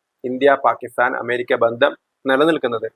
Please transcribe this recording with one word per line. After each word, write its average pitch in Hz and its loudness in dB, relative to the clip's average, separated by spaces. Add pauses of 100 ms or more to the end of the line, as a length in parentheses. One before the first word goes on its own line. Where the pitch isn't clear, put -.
(220)
ഇന്ത്യ, 131 2
പാകിസ്ഥാൻ, 123 -2
അമേരിക്ക 123 -4
ബന്ധം 120 0 (280)
നിലനിൽക്കുന്നത്. 131 0